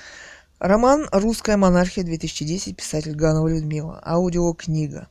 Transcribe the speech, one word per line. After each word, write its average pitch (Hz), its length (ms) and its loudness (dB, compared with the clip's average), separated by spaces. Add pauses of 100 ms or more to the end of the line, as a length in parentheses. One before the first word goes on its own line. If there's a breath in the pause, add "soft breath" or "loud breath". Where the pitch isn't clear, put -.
(580 loud breath)
Роман 247 540 4
«Русская 214 440 0
монархия» 185 460 4
две 165 160 -4
тысячи 160 260 -8
десять, 185 320 -6
писатель 156 380 -6
Ганова 156 320 2
Людмила. 156 580 -4
Аудиокнига. 165 1080 -2